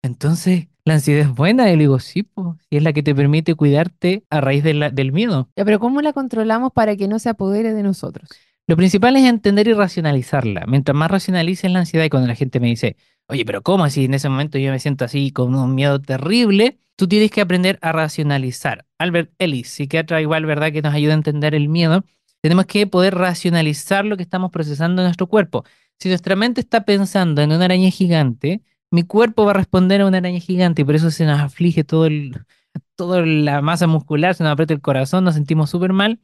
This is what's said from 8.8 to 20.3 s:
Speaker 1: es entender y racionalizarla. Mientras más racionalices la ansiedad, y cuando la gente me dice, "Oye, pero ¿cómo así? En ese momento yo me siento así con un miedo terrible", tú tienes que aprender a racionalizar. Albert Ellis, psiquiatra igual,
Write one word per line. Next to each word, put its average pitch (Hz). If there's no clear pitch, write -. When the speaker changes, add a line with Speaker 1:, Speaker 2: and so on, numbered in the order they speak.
Speaker 1:
es 269
entender 208
y 233
racionalizarla. 143
Mientras 135
más 156
racionalices 180
la 180
ansiedad, 165
y 156
cuando 127
la 120
gente 131
me 120
dice, 117
"Oye, 131
pero 104
¿cómo 185
así? 139
En 131
ese 135
momento 143
yo 135
me 131
siento 135
así 139
con 127
un 151
miedo 139
terrible", 196
tú 190
tienes 208
que -
aprender 185
a 160
racionalizar. 143
Albert 170
Ellis, 147
psiquiatra 160
igual, 156